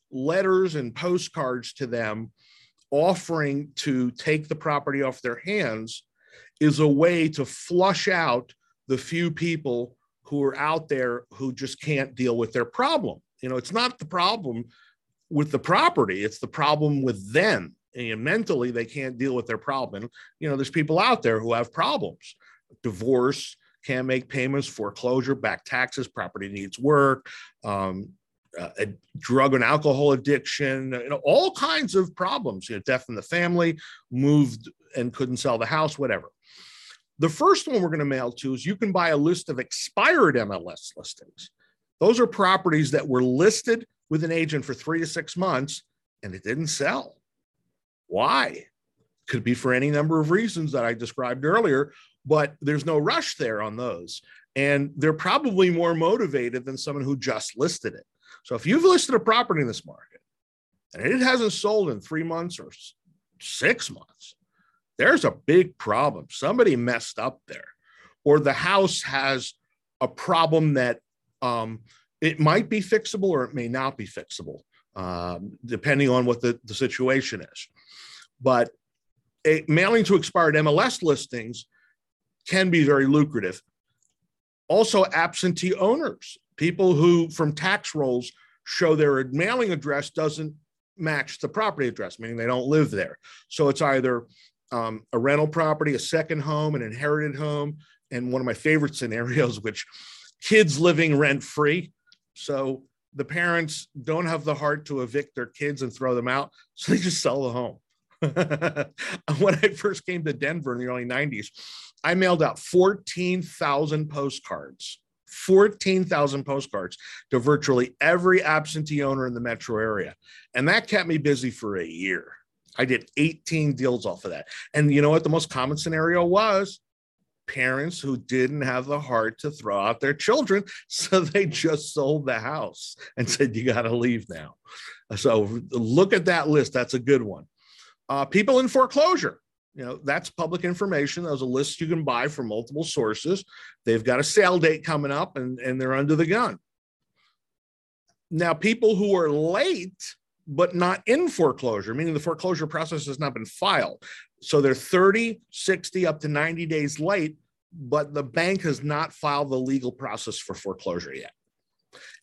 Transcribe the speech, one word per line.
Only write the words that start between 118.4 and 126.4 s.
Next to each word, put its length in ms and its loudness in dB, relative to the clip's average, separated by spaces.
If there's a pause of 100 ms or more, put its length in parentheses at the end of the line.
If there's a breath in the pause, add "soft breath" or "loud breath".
absentee 640 -2
owner 240 -2
in 60 -6
the 80 -6
metro 360 -4
area. 380 -2 (380 loud breath)
And 160 2
that 180 2
kept 200 0
me 100 0
busy 340 0
for 260 -6
a 80 -4
year. 460 -6 (460)
I 80 0
did 320 -2
eighteen 580 0
deals 300 -2
off 180 -8
of 80 -8
that. 160 -12 (260 loud breath)
And 200 4
you 80 4
know 80 6
what 140 4
the 60 0
most 200 0
common 280 -2
scenario 460 0
was? 560 2 (640)